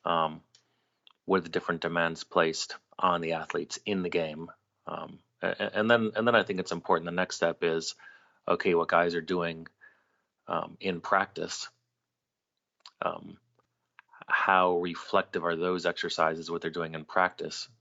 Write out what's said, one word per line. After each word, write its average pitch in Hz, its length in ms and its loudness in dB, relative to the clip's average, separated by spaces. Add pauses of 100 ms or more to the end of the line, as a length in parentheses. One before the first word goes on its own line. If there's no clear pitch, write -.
um, 80 360 0 (840)
what 95 140 4
are 87 40 2
the 80 60 -12
different 82 320 -2
demands 82 440 0
placed - 500 0 (240)
on 90 220 2
the 82 140 -2
athletes - 520 -6
in 101 160 0
the 87 80 -2
game, 80 400 -4 (380)
um, 80 320 -10 (200)
a-, 92 60 -4
a-, 98 320 -2
and 107 100 2
then, 113 280 4
and 110 100 0
then 120 80 4
I 107 80 6
think 95 160 -2
it's 90 140 -4
important. 85 340 0
The 85 60 -6
next 90 240 -2
step 82 260 0
is, 82 320 0 (540)
okay, 87 260 2
what 82 140 4
guys 85 260 4
are 85 60 0
doing, 82 480 -4 (800)
um, - 320 -4
in 90 200 -4
practice, - 680 -2 (1300)
um, - 360 -6 (920)
how 92 520 4
reflective 87 680 -2
are 85 120 2
those 90 300 0
exercises, 82 640 0
what 85 100 -4
they're 82 100 -4
doing 80 240 -6
in 80 100 -8
practice 87 640 -2 (120)